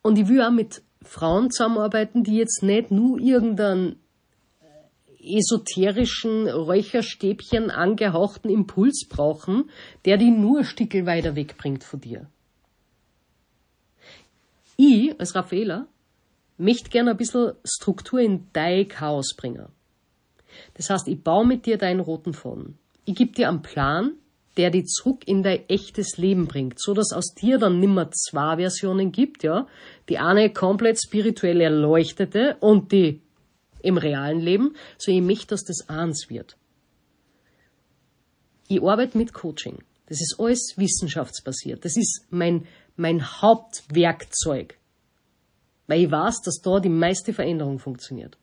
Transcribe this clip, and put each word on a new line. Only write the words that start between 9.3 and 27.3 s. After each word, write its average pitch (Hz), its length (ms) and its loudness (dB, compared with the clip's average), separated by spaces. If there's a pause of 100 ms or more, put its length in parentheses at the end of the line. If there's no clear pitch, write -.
der 196 140 4
die 233 140 6
nur 226 280 4
ein 262 60 0
Stickel 190 400 -4
weiter 165 300 -2
wegbringt 143 480 -8
von 139 180 -14
dir. 117 260 -14 (2500)
Ich, 269 420 6
als 180 180 -8
Raffaella, 190 520 -4 (720)
möchte 220 320 0
gerne 240 220 2
ein 196 60 -2
bisschen 240 360 -2 (100)
Struktur - 560 -4
in 202 340 0
dein 180 340 0
Chaos 147 480 -6
bringen. - 320 -12 (1080)
Das - 140 -12
heißt, 190 180 0
ich - 140 -6
baue 190 240 2
mit 247 200 2
dir 220 120 0
deinen 185 220 0
roten 160 340 -6
Faden. - 440 -14 (280)
Ich 196 100 -4
geb 247 200 0
dir - 140 0
einen 165 120 -2
Plan, 160 520 -2 (420)
der 175 140 2
dich 180 160 0
zurück - 420 -4
in 196 140 2
dein 185 260 -2
echtes 196 500 -4
Leben 180 300 2
bringt, 131 320 -6
so 202 140 -4
dass 208 180 0
aus - 220 -6